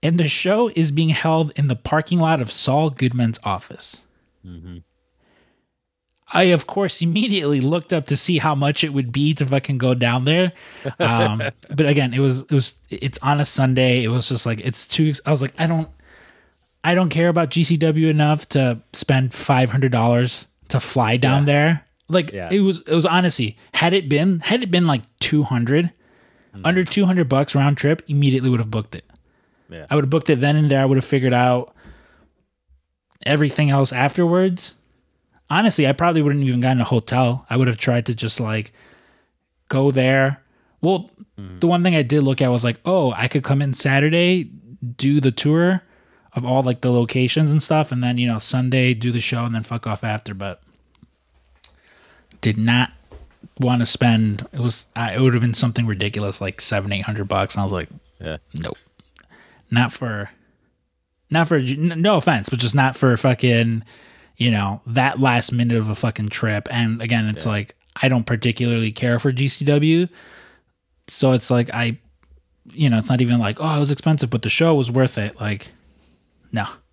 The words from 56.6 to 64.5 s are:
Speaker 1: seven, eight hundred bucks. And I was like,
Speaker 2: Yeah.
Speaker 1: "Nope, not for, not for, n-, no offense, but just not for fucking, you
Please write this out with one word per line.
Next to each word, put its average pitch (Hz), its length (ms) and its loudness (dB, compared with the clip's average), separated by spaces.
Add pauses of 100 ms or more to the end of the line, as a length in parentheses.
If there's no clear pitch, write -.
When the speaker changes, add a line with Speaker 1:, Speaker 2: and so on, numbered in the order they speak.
Speaker 1:
seven, 101 300 0
eight 98 140 -4
hundred 104 220 -6
bucks. 98 280 -2
And 101 60 -2
I - 20 0
was 98 100 -2
like, 87 160 -6 (320)
Speaker 2:
Yeah. 78 160 -8 (160)
Speaker 1:
"Nope, - 240 -10 (960)
not 120 200 0
for, 104 380 -10 (1000)
not 160 160 2
for, 165 100 2
n-, 147 440 -2
no 202 160 2
offense, 127 320 0
but 120 100 -2
just 120 160 0
not 131 200 2
for 127 220 4
fucking, 117 680 2 (540)
you 117 140 0